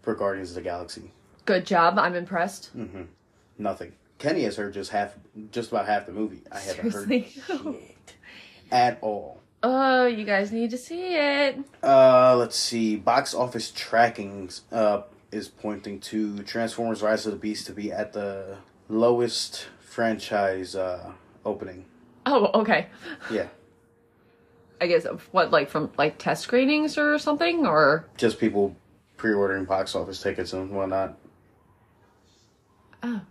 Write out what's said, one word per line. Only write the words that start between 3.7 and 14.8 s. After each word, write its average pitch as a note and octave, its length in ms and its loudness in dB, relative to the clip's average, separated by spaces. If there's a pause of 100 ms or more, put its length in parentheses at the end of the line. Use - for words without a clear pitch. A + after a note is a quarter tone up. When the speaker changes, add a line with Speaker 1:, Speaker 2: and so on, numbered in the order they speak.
Speaker 1:
Kenny D3+ 240 0
has G#2+ 140 -2
heard G2+ 180 -8
just G2 160 -8
half, G2+ 240 -2 (360)
just A#2 200 -6
about G#2 160 -2
half G#2 200 0
the F2 60 -14
movie. G#2+ 300 -6 (100)
I - 80 -12
haven't G3+ 320 -4
Speaker 2:
Seriously? G#3+ 280 0 (280)
Speaker 1:
heard D4 140 -6 (120)
shit - 400 -20 (560)
at B2 300 4
all. G#2 400 -6 (220)
Speaker 2:
Oh, B3+ 440 4
you A3 180 -2
guys G3+ 280 0
need A3+ 180 -2
to B3 80 -8
see F4 380 -8
it. C#4+ 420 0 (240)
Speaker 1:
Uh, B2+ 540 8
let's A#2 200 0
see. A2 400 0
Box A#2+ 380 0
office A#2+ 400 -4
trackings, G2+ 880 0 (100)
uh, G#2 300 2 (300)